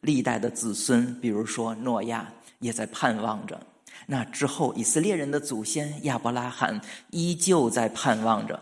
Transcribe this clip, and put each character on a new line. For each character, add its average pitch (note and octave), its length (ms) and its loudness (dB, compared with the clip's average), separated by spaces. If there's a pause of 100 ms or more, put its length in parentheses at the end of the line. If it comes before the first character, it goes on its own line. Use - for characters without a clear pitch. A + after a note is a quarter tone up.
历 D3 200 2
代 A#2+ 180 2
的 A2+ 120 0
子 A2+ 240 -4
孙， B2 460 2
比 B2+ 80 0
如 A2 180 0
说 A2+ 300 -2
诺 A2+ 280 -2
亚， A2+ 280 -6 (260)
也 A#2 140 -4
在 A2 140 -4
盼 A#2 360 2
望 A2 240 -4
着。 - 140 -12 (460)
那 C3 180 -2
之 - 220 -2
后， C3+ 280 0
以 A#2 80 -4
色 A2 160 2
列 F#3+ 160 2
人 C#3+ 160 -2
的 D3 80 0
祖 C3+ 240 -4
先 D3 420 -4
亚 C3 140 0
伯 A#2 140 0
拉 B2 180 -2
罕 A2 300 0 (300)
依 E3+ 260 0
旧 E3 340 6
在 A2+ 200 2
盼 A2+ 320 2
望 A2 260 2
着。 - 140 -6